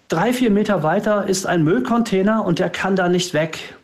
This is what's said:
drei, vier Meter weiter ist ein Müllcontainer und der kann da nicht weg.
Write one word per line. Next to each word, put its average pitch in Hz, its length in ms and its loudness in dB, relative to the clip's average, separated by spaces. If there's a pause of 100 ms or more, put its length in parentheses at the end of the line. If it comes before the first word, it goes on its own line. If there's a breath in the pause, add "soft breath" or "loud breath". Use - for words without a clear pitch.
drei, 190 240 0
vier 247 180 0
Meter 202 320 2
weiter 202 440 0
ist 190 200 -2
ein 175 180 2
Müllcontainer 214 800 0
und 170 140 0
der 180 120 -2
kann 190 260 -2
da 185 120 0
nicht 175 260 0
weg. 160 500 -4